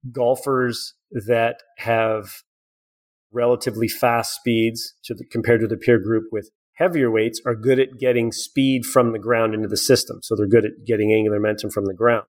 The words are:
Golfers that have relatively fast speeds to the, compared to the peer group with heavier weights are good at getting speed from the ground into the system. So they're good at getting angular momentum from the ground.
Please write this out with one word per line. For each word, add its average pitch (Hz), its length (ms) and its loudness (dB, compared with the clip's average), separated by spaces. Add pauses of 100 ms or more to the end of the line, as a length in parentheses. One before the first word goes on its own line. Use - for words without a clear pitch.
(100)
Golfers 127 840 -2 (180)
that 117 460 0 (200)
have 110 640 -2 (880)
relatively 117 580 0
fast 117 460 0
speeds 113 600 -2 (100)
to 120 100 -8
the, - 100 -14
compared 117 360 0
to 113 80 -2
the 107 80 -2
peer 120 220 4
group 110 340 -2
with 104 180 -8 (240)
heavier 160 360 0
weights 110 360 0
are 120 80 -2
good 123 240 2
at 127 200 -2
getting 117 340 2
speed 135 520 -2
from 117 280 4
the 110 60 -6
ground 113 360 0
into 107 140 -4
the 104 80 -4
system. - 460 2
So - 120 -4
they're 104 140 0
good 110 160 6
at - 200 -8
getting 107 280 0
angular 107 260 2
momentum 104 320 -2
from 101 140 -4
the 98 100 -4
ground. 110 320 0 (100)